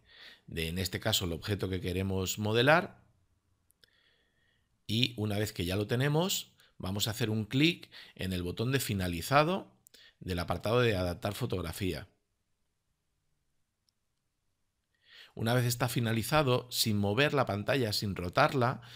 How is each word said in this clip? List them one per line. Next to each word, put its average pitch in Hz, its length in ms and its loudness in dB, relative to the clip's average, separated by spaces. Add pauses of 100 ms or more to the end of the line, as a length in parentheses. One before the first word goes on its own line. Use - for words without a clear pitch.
(460)
de, 80 220 -4
en 85 100 -4
este 95 220 -4
caso, 107 240 0
el 85 80 -2
objeto 95 360 -4
que 92 120 -4
queremos 95 580 -2
modelar. 120 640 2 (1800)
Y 117 300 0
una 104 220 0
vez 107 140 0
que 92 120 -2
ya 87 100 0
lo 104 140 0
tenemos, 147 640 0 (260)
vamos 98 300 -4
a - 20 0
hacer 107 200 -2
un 110 160 -2
clic 156 440 2 (240)
en 92 180 -4
el 90 120 -2
botón 90 260 -2
de 135 80 2
finalizado 117 960 0 (480)
del 90 180 -4
apartado 92 440 0
de 113 140 4
adaptar 92 380 -2
fotografía. 87 720 -4 (3250)
Una 113 180 0
vez 123 120 4
está 120 240 0
finalizado, 123 840 2
sin - 260 0
mover 104 380 2
la 131 100 4
pantalla, 104 480 0
sin 98 220 -2
rotarla, 123 680 2 (140)